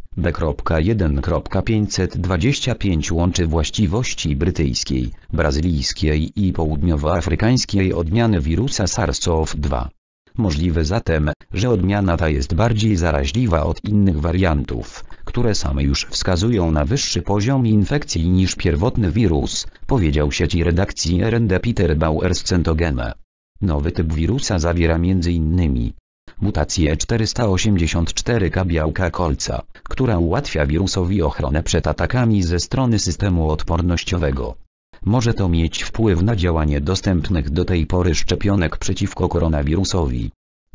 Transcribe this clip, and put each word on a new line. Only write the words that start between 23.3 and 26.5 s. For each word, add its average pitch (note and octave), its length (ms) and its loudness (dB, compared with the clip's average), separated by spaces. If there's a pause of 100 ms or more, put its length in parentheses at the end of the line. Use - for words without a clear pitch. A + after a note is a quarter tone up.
Nowy D#2 320 0
typ D#2+ 200 -2
wirusa F2 460 0
zawiera E2 400 2
między F2 340 2
innymi D#2 600 0 (460)
mutację D#2 560 0